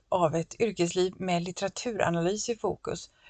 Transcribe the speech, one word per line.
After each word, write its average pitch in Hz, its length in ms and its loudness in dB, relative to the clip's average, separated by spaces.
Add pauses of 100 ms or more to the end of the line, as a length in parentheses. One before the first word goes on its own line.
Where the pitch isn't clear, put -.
av 165 260 4
ett - 260 -2
yrkesliv 185 560 2
med 175 260 0
litteraturanalys 185 1040 -2
i 233 60 0
fokus. - 560 -6 (180)